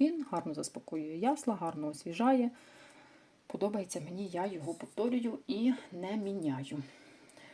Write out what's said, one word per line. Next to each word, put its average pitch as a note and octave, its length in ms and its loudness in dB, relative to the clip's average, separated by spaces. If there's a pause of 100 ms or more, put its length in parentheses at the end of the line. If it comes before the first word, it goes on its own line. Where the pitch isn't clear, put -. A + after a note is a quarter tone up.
він, D#4 300 4
гарно D#3+ 240 -2
заспокоює D#3 640 -6
ясла, A#3 380 2
гарно D#3 340 -2
освіжає. A#3 640 4 (960)
Подобається G3 540 -2
мені, F3 260 -6
я F3+ 200 -2
його E3+ 280 -4
повторюю A#3 720 0
і A3+ 260 4 (200)
не F#3 240 -2
міняю. D#3 680 -2 (720)